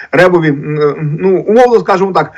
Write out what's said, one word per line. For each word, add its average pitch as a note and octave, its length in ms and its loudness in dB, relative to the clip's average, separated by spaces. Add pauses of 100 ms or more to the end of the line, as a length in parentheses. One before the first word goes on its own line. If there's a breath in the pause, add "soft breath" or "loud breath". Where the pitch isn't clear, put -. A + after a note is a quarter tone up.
(120 loud breath)
ребові, F3 360 2
м, D3+ 320 -6
е, D3 140 0 (240)
ну, F#3 220 0
умовно A#3+ 400 2
скажемо F#3+ 320 -2
так, D#3+ 260 -2